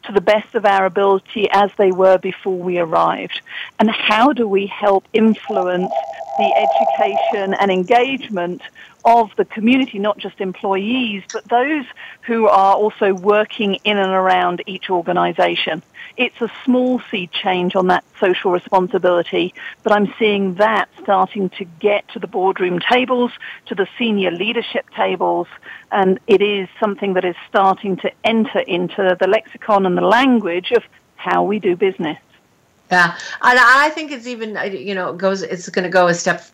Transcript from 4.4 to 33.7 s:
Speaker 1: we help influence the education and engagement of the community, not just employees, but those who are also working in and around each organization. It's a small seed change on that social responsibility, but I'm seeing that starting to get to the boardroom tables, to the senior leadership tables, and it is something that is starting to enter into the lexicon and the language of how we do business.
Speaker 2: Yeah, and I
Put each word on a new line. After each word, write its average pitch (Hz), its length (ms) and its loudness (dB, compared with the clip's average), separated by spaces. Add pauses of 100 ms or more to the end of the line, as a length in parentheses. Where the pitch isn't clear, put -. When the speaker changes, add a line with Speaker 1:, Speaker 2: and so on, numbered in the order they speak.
Speaker 1:
we 196 200 0
help 196 480 0
influence 196 760 0 (480)
the 220 160 2
education 202 1000 0
and 196 160 0
engagement 190 920 -2 (440)
of 233 320 4
the 196 80 2
community, 247 540 0
not 202 200 -2
just - 220 -12
employees, 202 840 -4 (100)
but - 160 -10
those 262 360 0 (380)
who 226 240 0
are 196 280 6
also 208 400 0
working 208 720 0
in 208 120 0
and 190 140 0
around 185 560 0
each 185 240 -10
organization. 175 920 -2 (340)
It's - 240 -4
a 226 100 -4 (140)
small 254 360 2 (100)
seed 180 200 -8
change 185 460 -2
on 185 120 2
that 180 160 0 (140)
social 185 320 0
responsibility, 180 1040 0 (300)
but 214 80 2
I'm 208 260 2
seeing 202 360 0
that 214 340 0 (120)
starting 190 500 0
to - 140 -12
get 190 440 -2
to - 100 -14
the 185 80 -8
boardroom 180 540 -2
tables, 247 500 0 (360)
to 220 100 -8
the 185 100 0 (100)
senior 202 360 0
leadership 214 640 -4
tables, 175 500 -2 (460)
and 190 340 2
it 190 160 4
is 202 260 -2 (120)
something 202 340 -2
that 180 100 0
is 170 120 -4 (120)
starting 190 500 0
to - 120 -4 (140)
enter 220 340 0
into 180 600 -2
the 190 80 2
lexicon 202 580 0
and 180 100 0
the 175 60 0
language 208 720 2
of 226 100 2 (320)
how 180 300 -2
we 202 160 -2
do 180 160 0
business. 185 420 -2 (720)
Speaker 2:
Yeah, 175 260 2 (260)
and 247 180 4
I 269 300 6